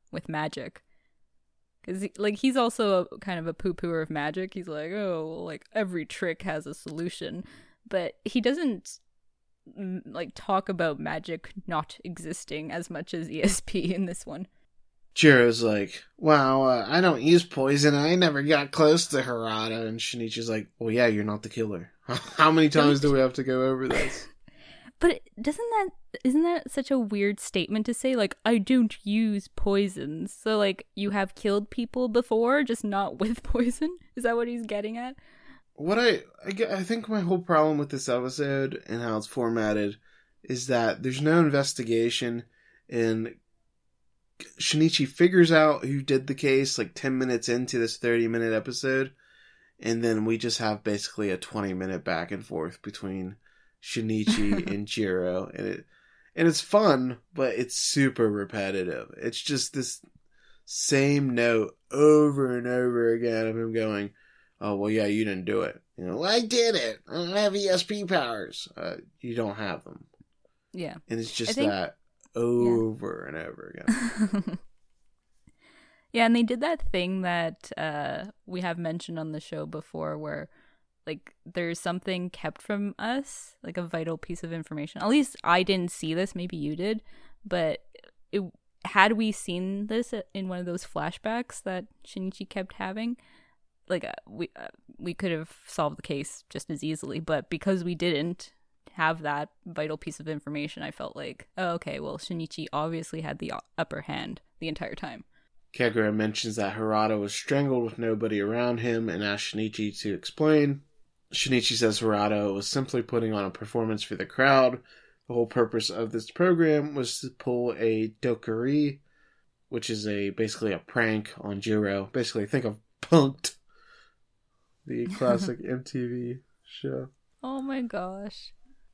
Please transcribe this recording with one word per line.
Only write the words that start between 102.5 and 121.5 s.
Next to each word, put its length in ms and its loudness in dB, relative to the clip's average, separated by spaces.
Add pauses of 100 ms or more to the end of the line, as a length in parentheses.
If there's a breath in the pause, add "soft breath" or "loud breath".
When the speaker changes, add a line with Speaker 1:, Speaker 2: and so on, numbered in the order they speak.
Speaker 1:
obviously 500 -6
had 180 -8
the 60 -8
u-, 120 -8 (180)
upper 260 -6
hand 380 -10 (200)
the 80 -6
entire 260 -8
time." 300 -12 (520)
Speaker 2:
Kagura 380 2
mentions 400 -2
that 220 -2
Harada 420 2
was 160 -4
strangled 480 0
with 160 -6
nobody 420 0
around 380 0
him 300 0
and 160 -2
asks 260 -4
Shinichi 520 -4
to 120 -4
explain. 680 2 (500)
Shinichi 420 0
says 240 2
Harada 560 2
was 140 -4
simply 340 -2
putting 300 -2
on 120 -2
a 60 -4
performance 540 -4
for 100 -8
the 100 -6
crowd. 560 4 (460 soft breath)
The 80 -6
whole 120 4
purpose 440 0
of 220 -4
this 180 -6
program 640 6
was 240 -2
to 120 -8
pull 460 0
a 460 2
dokuri, 800 2 (680)
which 220 -4
is 160 -4
a, 240 0
basically 420 -2
a 60 -2
prank 640 0
on 200 -6